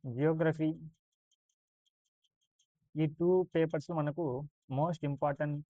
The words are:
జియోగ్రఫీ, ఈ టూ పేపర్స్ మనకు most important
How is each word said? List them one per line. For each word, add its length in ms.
జియోగ్రఫీ, 640
ఈ 120
టూ 360
పేపర్స్ 480
మనకు 340
most 320
important 500